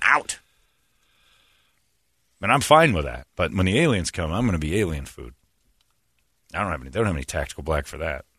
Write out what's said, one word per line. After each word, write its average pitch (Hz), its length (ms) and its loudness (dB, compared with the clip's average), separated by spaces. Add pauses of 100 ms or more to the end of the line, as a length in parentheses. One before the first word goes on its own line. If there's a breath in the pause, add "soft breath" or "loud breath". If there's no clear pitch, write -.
out. 139 360 2 (2000)
And 98 100 0
I'm 135 100 4
fine 156 320 6
with 78 120 0
that. 60 320 -10
But 85 180 -2
when 92 120 2
the 95 120 2
aliens 120 320 0
come, 80 220 -4
I'm 110 120 -2
gonna 98 140 0
be 78 220 -2
alien 78 260 -2
food. 62 280 -18 (1160)
I 80 100 -8
don't 95 100 -4
have 73 80 -8
any. 65 100 -14
They 69 80 -8
don't 113 80 2
have 95 80 0
any 69 100 -4
tactical - 380 -6
black 76 240 -2
for 71 120 -14
that. 76 260 -6 (140)